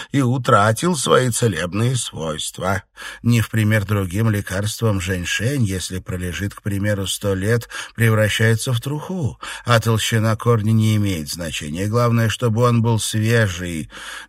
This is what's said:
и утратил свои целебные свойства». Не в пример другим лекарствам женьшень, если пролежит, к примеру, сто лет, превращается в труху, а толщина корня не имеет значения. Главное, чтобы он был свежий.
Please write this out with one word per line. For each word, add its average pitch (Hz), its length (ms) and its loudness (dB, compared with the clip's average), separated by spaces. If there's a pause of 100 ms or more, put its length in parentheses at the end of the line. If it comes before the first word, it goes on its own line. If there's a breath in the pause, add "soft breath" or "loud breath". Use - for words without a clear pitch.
(100)
и 139 100 0
утратил 123 760 2
свои 131 340 4
целебные 104 640 0
свойства». 80 880 -4 (400 loud breath)
Не 117 180 4
в - 100 -2
пример 107 340 2
другим 101 460 0
лекарствам 101 680 -2
женьшень, 95 640 -2
если 95 380 -4
пролежит, 90 540 -6
к - 80 -20
примеру, 101 440 -2
сто 98 280 -2
лет, 107 340 0 (260 loud breath)
превращается 113 800 2
в 117 80 0
труху, 147 580 -6 (260 loud breath)
а 117 140 4
толщина 110 560 2
корня 110 380 2
не 110 240 4
имеет 95 320 0
значения. 80 580 -6
Главное, 117 420 2
чтобы 117 360 0
он 120 180 4
был 113 160 2
свежий. 95 920 0 (400 loud breath)